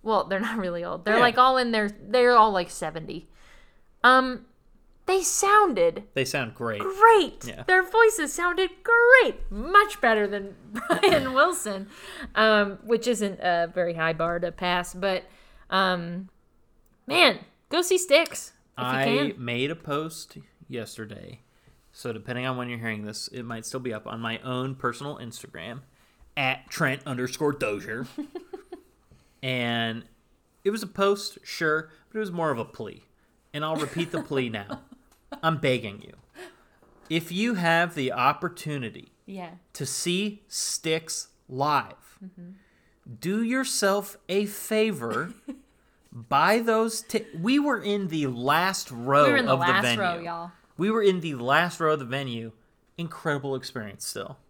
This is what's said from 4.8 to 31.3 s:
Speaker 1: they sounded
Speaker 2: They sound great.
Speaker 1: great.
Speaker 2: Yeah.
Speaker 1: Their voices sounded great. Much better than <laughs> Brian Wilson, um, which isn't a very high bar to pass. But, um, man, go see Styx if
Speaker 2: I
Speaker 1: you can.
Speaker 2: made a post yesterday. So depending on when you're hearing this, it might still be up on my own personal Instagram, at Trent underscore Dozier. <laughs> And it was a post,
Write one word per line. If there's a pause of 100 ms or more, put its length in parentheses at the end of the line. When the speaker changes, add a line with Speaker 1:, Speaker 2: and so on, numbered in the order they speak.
Speaker 1:
they
sounded (100)
Speaker 2:
They
sound
great.
Speaker 1:
great.
Speaker 2:
Yeah.
Speaker 1:
Their
voices
sounded (140)
great.
Much
better
than (180)
<laughs>
Brian
Wilson, (480)
um,
which
isn't
a
very
high
bar
to
pass.
But, (460)
um, (800)
man, (280)
go
see
Styx (260)
if
Speaker 2:
I
Speaker 1:
you
can.
Speaker 2:
made
a
post (300)
yesterday. (500)
So
depending
on
when
you're
hearing
this,
it
might
still
be
up
on
my
own
personal
Instagram, (560)
at
Trent
underscore
Dozier.
<laughs> (1300)
And (600)
it
was
a
post,